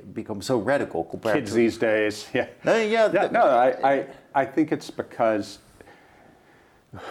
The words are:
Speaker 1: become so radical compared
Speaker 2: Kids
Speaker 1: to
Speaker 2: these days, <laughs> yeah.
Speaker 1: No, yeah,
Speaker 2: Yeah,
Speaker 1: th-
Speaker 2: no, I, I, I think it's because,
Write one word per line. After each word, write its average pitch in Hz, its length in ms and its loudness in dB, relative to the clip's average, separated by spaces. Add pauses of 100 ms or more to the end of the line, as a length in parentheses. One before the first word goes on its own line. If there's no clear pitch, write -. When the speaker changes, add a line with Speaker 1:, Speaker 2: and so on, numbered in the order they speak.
(140)
Speaker 1:
become 104 280 -8
so 127 180 -2
radical 104 440 -2
compared 104 320 -2
Speaker 2:
Kids 113 160 -2
Speaker 1:
to 110 40 -2
Speaker 2:
these 113 220 2
days, 107 520 0
<laughs> - 40 -14
yeah. 120 140 -2 (160)
Speaker 1:
No, 190 140 2
yeah, 220 340 2
Speaker 2:
Yeah, 196 100 2
Speaker 1:
th- 165 100 0
Speaker 2:
no, 220 100 2
I, 131 520 4
I, 135 120 -2 (300)
I 139 100 2
think 156 260 0
it's 139 200 -8
because, - 680 -2 (1500)